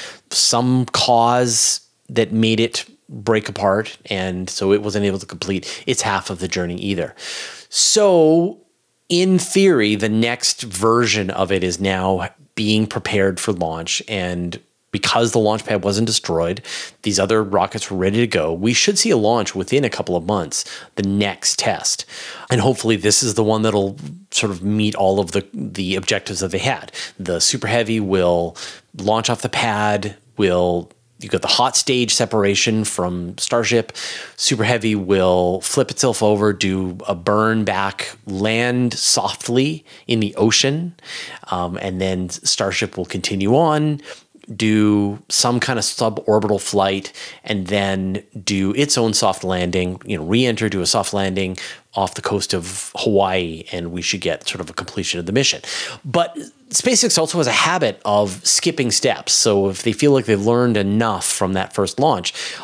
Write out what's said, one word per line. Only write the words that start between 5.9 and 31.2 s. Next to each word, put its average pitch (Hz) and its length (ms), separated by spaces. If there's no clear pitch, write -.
half 98 280
of 92 100
the 90 80
journey 87 280
either. 92 400
So, 175 880
in 180 300
theory, 156 560
the 104 140
next 117 540
version 110 640
of 95 220
it 92 120
is 87 160
now 95 500
being 107 320
prepared 95 520
for 107 140
launch, 82 540
and 90 520
because 117 400
the 120 80
launch 107 260
pad 101 180
wasn't 101 240
destroyed, 87 540
these 101 160
other 107 240
rockets 95 480
were 95 60
ready 98 200
to 120 100
go. 82 260
We 104 200
should 202 240
see 233 120
a 151 80
launch 110 360
within 127 300
a 113 60
couple - 260
of 85 100
months, 95 400
the 101 80
next 98 560
test. - 460
And 123 120
hopefully 113 340
this 101 260
is 117 120
the 113 100
one 107 200
that'll 101 340
sort 107 180
of 90 140
meet 107 320
all 98 240
of 85 140
the, 98 200
the 95 440
objectives 98 420
that 92 120
they 95 60
had. 104 360
The 175 220
Super - 260
Heavy 113 320
will 87 560
launch 107 320
off 120 120
the 117 80
pad, 104 640
will, 90 520
you 110 80